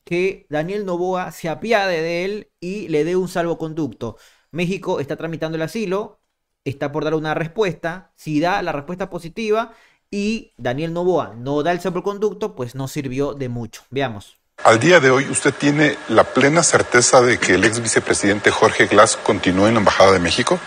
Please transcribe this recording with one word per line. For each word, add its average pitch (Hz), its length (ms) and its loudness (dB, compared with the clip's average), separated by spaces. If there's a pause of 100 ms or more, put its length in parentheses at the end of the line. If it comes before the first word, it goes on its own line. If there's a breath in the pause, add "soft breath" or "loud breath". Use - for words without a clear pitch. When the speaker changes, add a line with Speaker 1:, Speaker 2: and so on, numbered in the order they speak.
Speaker 1:
que 185 460 -4
Daniel 180 340 -4
Noboa 180 460 -4
se 165 180 -10
apiade 190 540 0
de 170 220 -4
él 208 260 -10 (100)
y 190 280 -8
le 151 160 0
dé 175 100 -2
un 185 140 -2
salvoconducto. 156 880 -6 (320 soft breath)
México 175 500 -4
está 147 160 -8
tramitando 160 400 -6
el 160 60 -4
asilo, 208 580 -6 (440)
está 139 280 -6
por 151 120 -4
dar 156 100 -2
una 156 180 -2
respuesta. 165 840 -4
Si 151 240 -2
da 180 200 0
la 170 120 -4
respuesta 175 360 -8
positiva 220 640 -4 (380 soft breath)
y 208 480 -4
Daniel 135 340 -4
Noboa 170 420 0
no 139 280 -2
da 170 100 0
el 175 80 -4
salvoconducto, 196 720 -4
pues 120 200 -8
no 135 120 -6
sirvió 135 460 -4
de 135 160 -8
mucho. 120 420 -10
Veamos. 123 460 -6 (260)
Speaker 2:
Al 110 160 6
día 165 220 6
de 135 100 6
hoy, 135 200 4
¿usted 143 240 0
tiene 147 420 2 (120)
la 107 160 6
plena 147 380 2
certeza 123 600 4
de 120 160 4
que 98 160 2
el 92 100 4
ex 110 160 0
vicepresidente 104 680 0
Jorge 107 360 2
Glass 107 300 6
continúe 95 520 2
en 117 60 4
la 113 60 2
Embajada 95 320 6
de 95 60 4
México? 117 480 0